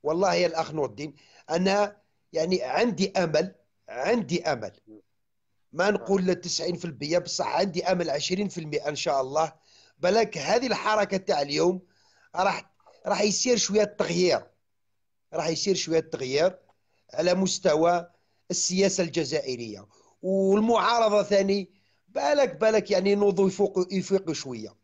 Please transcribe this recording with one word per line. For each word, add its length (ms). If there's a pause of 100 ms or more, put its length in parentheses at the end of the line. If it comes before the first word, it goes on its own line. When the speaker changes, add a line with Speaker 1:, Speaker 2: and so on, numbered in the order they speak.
Speaker 1:
والله 300
يا 140
الاخ 240
نور 140
الدين، 300 (340)
انا 480 (360)
يعني 300
عندي 480
امل، 440 (340)
عندي 540
امل، 280 (1000)
ما 160
Speaker 2:
آه. 40
Speaker 1:
نقول 440
تسعين 400
في 100
المية، 320
بصح 380
عندي 300
امل 240
عشرين 380
في 100
المية 300
ان 80
شاء 260
الله. 320 (460)
بالك 380
هذه 300
الحركه 500
تاع 240
اليوم 400 (540)
راح، 360 (340)
راح 160
يصير 360
شويه 260
تغيير، 580 (920)
راح 140
يصير 280
شويه 240
تغيير 600 (540)
على 200
مستوى 720 (440)
السياسه 520
الجزائريه. 840 (360)
والمعارضه 1000
ثاني 460 (380)
بالك، 480
بالك 360
يعني 240
نوضوا 320
يفوقوا، 440
يفيقوا 420
شويه. 500